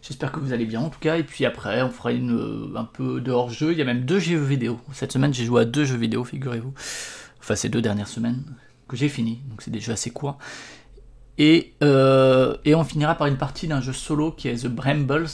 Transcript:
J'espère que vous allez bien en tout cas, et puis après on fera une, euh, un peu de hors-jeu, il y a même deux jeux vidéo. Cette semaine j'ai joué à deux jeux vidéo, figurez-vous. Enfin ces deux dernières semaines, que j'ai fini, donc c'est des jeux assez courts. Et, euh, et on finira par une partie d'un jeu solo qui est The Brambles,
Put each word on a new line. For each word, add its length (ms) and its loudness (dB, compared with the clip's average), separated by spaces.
J'espère 300 -8
que 80 -8
vous 140 -4
allez 100 -2
bien 160 -4
en 80 -2
tout 100 -12
cas, 200 0
et 40 -2
puis 220 -4
après 380 -2
on 80 0
fera 200 -6
une, 220 -2
euh, 420 -4
un 100 -4
peu 360 -4
de 100 -4
hors-jeu, 420 0
il 60 0
y 40 0
a 20 2
même 220 0
deux 120 2
jeux 240 0
vidéo. 380 0
Cette 200 -6
semaine 200 2
j'ai 120 -2
joué 160 4
à 60 6
deux 180 0
jeux 140 0
vidéo, 260 0
figurez-vous. 480 -8
Enfin 160 -4
ces 140 -2
deux 140 0
dernières 260 -2
semaines, 340 -4
que 80 -10
j'ai 140 0
fini, 300 -4
donc 100 -14
c'est 100 -14
des 80 -6
jeux 140 -6
assez 180 -6
courts. 280 -8
Et, 380 6
euh, 800 6
et 100 6
on 80 4
finira 320 0
par 120 0
une 100 2
partie 320 -6
d'un 140 0
jeu 100 -6
solo 400 -2
qui 160 -8
est 160 -4
The 40 -2
Brambles, 640 0